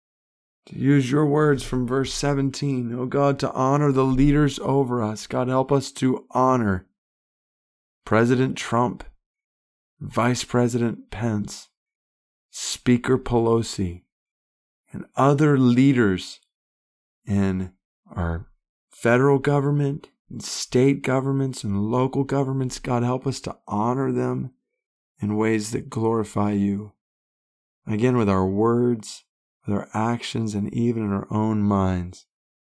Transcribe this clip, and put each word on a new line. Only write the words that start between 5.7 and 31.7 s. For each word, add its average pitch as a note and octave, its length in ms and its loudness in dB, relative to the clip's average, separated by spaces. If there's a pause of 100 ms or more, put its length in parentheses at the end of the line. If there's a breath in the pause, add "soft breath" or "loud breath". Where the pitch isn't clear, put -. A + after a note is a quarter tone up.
us C3+ 220 0
to - 380 -2
honor B2+ 560 2 (1160)
President A#2+ 540 2
Trump, - 460 -2 (960)
Vice A#2 440 -2
President A#2 680 0
Pence, G#2+ 580 -6 (800)
Speaker - 680 0
Pelosi, A2+ 840 0 (880)
and - 140 -12 (100)
other C#3+ 420 4
leaders B2 840 4 (880)
in F#2+ 460 0 (400)
our E2+ 360 -4 (420)
federal C3 500 2
government, C#3+ 720 0 (220)
in A#2+ 80 -12
state C#3 640 0
governments, C3+ 600 -2
and G2+ 280 -2
local C3 320 0
governments. C3+ 560 -2
God, A#2+ 240 -2
help B2+ 240 -2
us B2+ 140 -6
to - 140 -10 (120)
honor B2 440 -2
them B2+ 400 -4 (680)
in G#2 180 -2
ways A2 340 0
that A#2+ 180 -8
glorify A2 640 -2
you. G2+ 420 -2 (920)
Again, A#2+ 300 2
with G#2+ 120 2
our F#2+ 180 2
words, A#2 760 0 (420)
with G#2 100 -2
our F#2+ 180 -6
actions, A2+ 600 -4
and G2+ 200 -4
even A#2 300 0
in G2+ 80 -2
our G2 200 -4
own G#2+ 320 0
minds. F#2 640 0 (460)